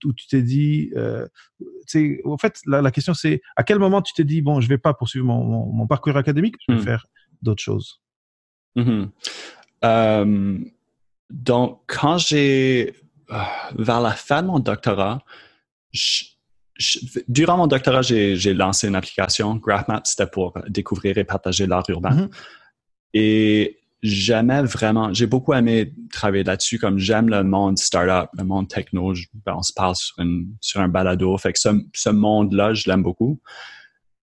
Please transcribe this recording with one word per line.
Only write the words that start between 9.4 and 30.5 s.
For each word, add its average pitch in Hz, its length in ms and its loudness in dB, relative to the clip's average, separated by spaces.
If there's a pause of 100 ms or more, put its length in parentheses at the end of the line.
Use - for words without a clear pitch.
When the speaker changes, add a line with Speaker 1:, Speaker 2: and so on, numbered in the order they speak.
Speaker 2:
Euh, 104 760 2 (720)
donc, 123 560 -2
quand 156 320 0
j'ai, 135 720 2 (380)
euh, 110 60 -8 (380)
vers 117 260 0
la 113 100 0
fin 147 320 -2
de 185 40 -4
mon 175 120 0
doctorat, 104 640 -2 (680)
je, - 340 -4 (520)
je, - 220 -4 (280)
durant 160 300 2
mon 175 100 4
doctorat, 131 360 2
j'ai, 104 320 2
j'ai 95 180 2
lancé 95 340 0
une 101 80 0
application. 101 600 -2
GraphMap, 107 520 -2
c'était 98 200 -2
pour 92 260 -4 (160)
découvrir 98 480 -2
et 101 60 0
partager 95 440 -2
l'art 92 220 0
urbain. 92 260 0
Speaker 1:
Mhm. 185 140 2 (840)
Speaker 2:
Et 107 640 2 (220)
j'aimais 113 640 2
vraiment, 110 500 0
j'ai 117 140 0
beaucoup 131 260 0
aimé 117 400 2 (180)
travailler 98 320 0
là-dessus, 95 360 -2
comme 98 180 0
j'aime 107 320 2
le 101 140 2
monde 95 340 2
startup, 90 600 0
le 98 60 -6
monde 95 240 -2
techno. 92 460 -4
Je, 87 120 -8 (200)
ben, 90 120 -4
on 90 40 -6
se - 120 -4
parle 92 220 0
sur - 240 -10
une, 87 280 -2 (140)